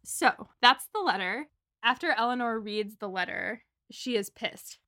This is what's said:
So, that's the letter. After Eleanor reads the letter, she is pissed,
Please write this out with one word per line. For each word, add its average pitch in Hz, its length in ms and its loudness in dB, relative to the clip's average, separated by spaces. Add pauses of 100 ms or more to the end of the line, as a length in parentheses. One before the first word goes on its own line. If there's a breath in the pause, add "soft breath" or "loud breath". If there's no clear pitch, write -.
So, - 460 0 (120)
that's 269 320 6
the 427 80 -2
letter. 208 480 0 (320)
After 254 300 0
Eleanor 233 480 0
reads 208 380 -4
the 202 120 -8
letter, 185 540 -4 (260)
she - 260 -4
is 202 140 -2
pissed, - 480 -10 (100)